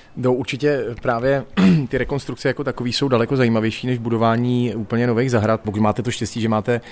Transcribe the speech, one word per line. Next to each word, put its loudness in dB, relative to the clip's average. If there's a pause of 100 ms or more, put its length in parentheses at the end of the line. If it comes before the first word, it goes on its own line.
(160)
No, 0
určitě -2 (180)
právě 0 (220)
<clears throat> 4
ty 0
rekonstrukce -4
jako -2
takový -4
jsou 0
daleko 2
zajímavější 2
než 0
budování 0
úplně -2
nových 2
zahrad. 2
Pokud -2
máte 2
to -4
štěstí, -4
že 0
máte 0 (120)